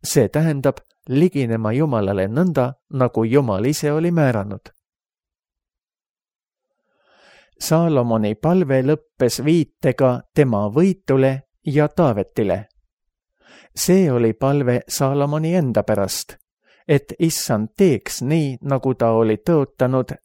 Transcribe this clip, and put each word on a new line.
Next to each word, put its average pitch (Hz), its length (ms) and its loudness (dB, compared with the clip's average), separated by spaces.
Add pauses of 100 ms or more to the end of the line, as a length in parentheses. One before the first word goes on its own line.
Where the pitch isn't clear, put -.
See 113 260 2
tähendab, 151 480 -2 (320)
liginema 123 600 0
Jumalale 107 560 -2
nõnda, 135 460 0 (200)
nagu 123 300 0
Jumal 113 420 0
ise 147 260 -2
oli 160 200 -2
määranud. 113 640 -2 (3000)
Saalomoni 120 760 0
palve 151 460 0
lõppes 131 640 -2
viitega 135 760 0 (120)
tema 117 360 2
võitule 135 640 2 (320)
ja 147 220 0
Taavetile. 104 800 -2 (1080)
See 180 360 2
oli 117 220 2
palve 135 540 0
Saalomoni 143 680 -2
enda 135 280 0
pärast, - 520 -4 (520)
et 143 320 0
Issand 117 580 -2
teeks - 440 0
nii, 143 400 -2
nagu 135 340 -2
ta 117 180 0
oli 110 240 2
tõotanud 131 880 -2